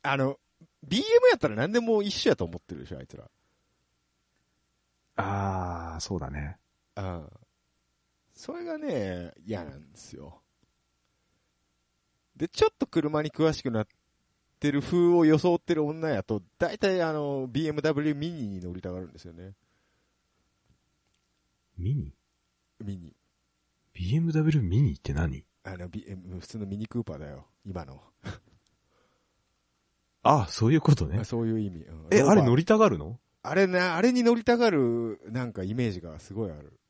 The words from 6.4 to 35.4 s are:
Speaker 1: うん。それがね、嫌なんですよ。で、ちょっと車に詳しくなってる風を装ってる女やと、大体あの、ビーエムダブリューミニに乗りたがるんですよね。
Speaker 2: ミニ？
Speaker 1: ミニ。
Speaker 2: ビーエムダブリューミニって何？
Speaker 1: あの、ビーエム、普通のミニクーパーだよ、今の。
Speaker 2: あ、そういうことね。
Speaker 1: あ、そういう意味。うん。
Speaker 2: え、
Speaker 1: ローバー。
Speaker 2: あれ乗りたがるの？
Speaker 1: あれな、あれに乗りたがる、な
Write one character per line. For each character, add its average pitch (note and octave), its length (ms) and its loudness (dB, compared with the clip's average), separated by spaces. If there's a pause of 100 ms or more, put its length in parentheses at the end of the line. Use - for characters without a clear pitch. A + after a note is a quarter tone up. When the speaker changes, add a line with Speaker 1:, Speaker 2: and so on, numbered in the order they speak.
Speaker 1:
う G2+ 60 -8
ん。 F2 280 -8 (1040)
そ - 200 -12
れ F4 120 -10
が D#4 140 -8
ね、 G2 540 -6 (120)
嫌 G2 180 -8
な C#2 120 -14
ん D2 160 -20
で - 60 -20
す - 180 -20
よ。 C#2 260 -20 (1900)
で、 E3+ 120 -4
ち - 180 2
ょ A4 60 4
っ - 60 -20
と - 100 -2
車 D3+ 340 0
に D#3 80 -4
詳 D#3 240 2
し - 80 -8
く C3+ 80 -6
な A2 140 0
っ - 40 -6 (720)
て C#3+ 120 0
る C#3 100 0
風 F3 320 4
を E3+ 120 6
装 D#3 300 6
っ E3+ 40 -2
て F3 160 -2
る D3+ 100 0
女 D#3+ 240 -4
や G#2+ 140 -2
と、 G#2+ 180 -2 (160)
大 F3 220 -4
体 F#3 240 2
あ D#3+ 100 0
の、 C#3 340 -2
ビ C#3 180 -2
ー D#3 40 0
エ - 40 -2
ム D3 100 -4
ダ D#3 100 2
ブ C#3+ 80 0
リ D3+ 100 0
ュ - 20 -2
ー - 20 -2
ミ D#3 160 -6
ニ C#3 160 -8
に F#2+ 120 -8
乗 F2+ 140 -10
り F#2 80 -10
た F2+ 100 -8
が F2+ 80 -8
る F2+ 80 -12
ん - 60 -20
で E2+ 60 -20
す - 60 -20
よ E2+ 80 -18
ね。 F#2 200 -18 (2250)
Speaker 2:
ミ F#2 160 -2
ニ？ D2+ 180 -4 (720)
Speaker 1:
ミ G2+ 140 -8
ニ。 E2 180 -18 (800)
Speaker 2:
ビ F2+ 180 -4
ー D3 60 2
エ - 20 2
ム E3 120 0
ダ D#3 120 2
ブ D#3 80 4
リ D3+ 80 4
ュ - 20 2
ー - 20 0
ミ F#2 160 2
ニ A2 140 2
っ - 60 -8
て - 120 -6
何？ C#2 320 -2 (200)
Speaker 1:
あ F#2+ 120 -12
の、 F2 140 -12
ビ G#2 140 -12
ー G2+ 80 -16
エ F#2+ 40 -10
ム、 F2+ 240 -14
普 - 80 -18
通 A2+ 120 -12
の G2+ 80 -8
ミ G2 100 -8
ニ A2 80 -8
ク A#2+ 140 -6
ー A2+ 40 -4
パ D#2+ 100 -10
ー C#2+ 60 -12
だ D2+ 80 -12
よ、 C#2 200 -18 (180)
今 F2+ 180 -10
の。 C2+ 160 -18 (2250)
Speaker 2:
あ、 C#3 280 4
そ - 180 0
う C#3 60 4
い - 20 4
う D3+ 60 4
こ D3 120 6
と D#2+ 140 0
ね。 E2+ 120 -4
Speaker 1:
あ、 G#2+ 60 -4
そ A#2 160 -4
う A2+ 60 -2
い A2+ 60 0
う A2 60 0
意 G2+ 120 -4
味。 E2 140 -14
う - 80 -18
ん。 D#2+ 180 -16
Speaker 2:
え、 G#2+ 80 6
Speaker 1:
ロ C3+ 60 6
ー - 20 6
バ - 0 -
ー。 F#3 40 8
Speaker 2:
あ G#3+ 40 10
れ F#3+ 80 8
乗 A#2+ 120 6
り D#3+ 80 2
た A3 140 4
が G#3+ 100 6
る G2 120 0
の？ F2+ 200 -10 (220)
Speaker 1:
あ C#3+ 140 -6
れ G3 100 6
な、 F3+ 300 0
あ F3+ 60 0
れ B3 120 4
に B3 80 2
乗 A#3 140 6
り A3+ 80 -4
た A#3+ 140 4
が A#3 120 4
る、 A#2 500 0 (120)
な B2 140 -4